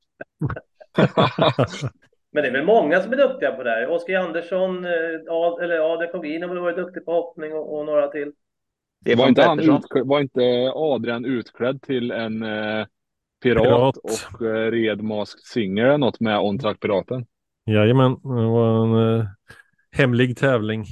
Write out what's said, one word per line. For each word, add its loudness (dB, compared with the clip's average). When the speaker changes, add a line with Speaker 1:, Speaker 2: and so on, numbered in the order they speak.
Speaker 1:
<laughs> -2
Speaker 2:
Men 0
det 0
är -6
väl -2
många 4
som -6
är -4
duktiga 0
på -10
det -2
här. -2
Oskar -4
Andersson, -4
eh, -4
Ad-, -2
eller 0
Adrian -4
Kogin -8
har -8
väl -6
varit -4
duktig -10
på -6
hoppning -4
och, -8
och -6
några 0
till. -8
Speaker 3:
Stefan 2
Speaker 4:
Var 6
inte 6
han 6
Speaker 3:
Pettersson. 4
Speaker 4:
utklädd, -4
var 2
inte 0
Adrian -2
utklädd -4
till -4
en, -6
eh, -4
pirat 4
Speaker 1:
Pirat. 4
Speaker 4:
och, -8
eh, -2
red 0
Masked -6
Singer -2
eller 6
något 0
med 2
On 0
Track -4
Piraten? -4
Speaker 1:
Jajamän, 4
det -10
var 2
en, 2
eh, -2
hemlig 2
tävling. 0